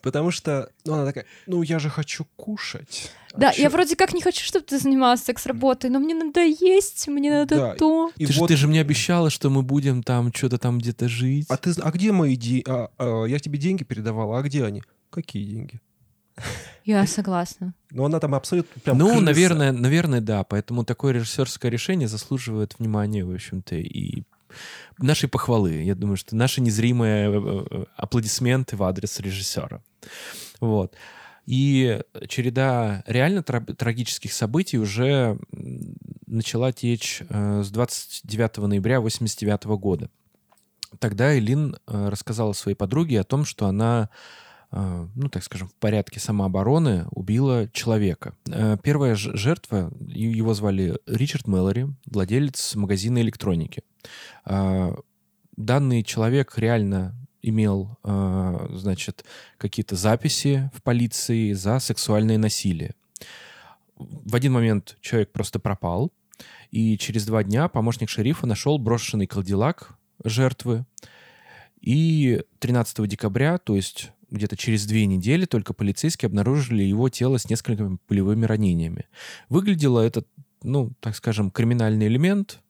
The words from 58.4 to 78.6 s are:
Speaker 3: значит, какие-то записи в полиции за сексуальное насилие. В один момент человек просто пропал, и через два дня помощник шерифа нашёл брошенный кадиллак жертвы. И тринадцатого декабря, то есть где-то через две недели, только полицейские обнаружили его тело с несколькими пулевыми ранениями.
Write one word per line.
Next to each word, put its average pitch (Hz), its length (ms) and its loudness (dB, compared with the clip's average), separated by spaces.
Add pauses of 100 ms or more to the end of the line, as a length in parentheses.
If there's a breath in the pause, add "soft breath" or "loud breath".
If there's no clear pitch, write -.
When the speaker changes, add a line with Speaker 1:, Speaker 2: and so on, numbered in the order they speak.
Speaker 3:
значит, 92 520 -6 (340 loud breath)
какие-то 101 380 -4
записи 135 760 0
в - 80 -18
полиции 117 720 0
за 101 260 0
сексуальное 107 580 2
насилие. 101 560 -2 (1040 loud breath)
В - 380 -8
один 131 160 4
момент 113 500 2
человек 110 300 -2
просто - 280 -6
пропал, 95 520 -2 (580 loud breath)
и 110 280 2
через 104 280 -4
два 110 180 2
дня 123 240 2
помощник 113 420 -2
шерифа 127 360 -2
нашёл 143 320 0
брошенный 113 480 -2
кадиллак 101 720 -2 (280)
жертвы. 123 600 0 (960 soft breath)
И 147 600 4 (180)
тринадцатого 117 480 0
декабря, 123 500 0
то - 180 -2
есть - 360 -6 (180)
где-то 104 260 -4
через 107 300 0
две 107 200 2
недели, 101 400 2
только 104 280 -2
полицейские 107 540 -2
обнаружили 117 560 0
его 107 260 2
тело 127 280 0
с - 120 -6
несколькими 104 560 -2
пулевыми 104 400 2
ранениями. 90 600 0 (420 loud breath)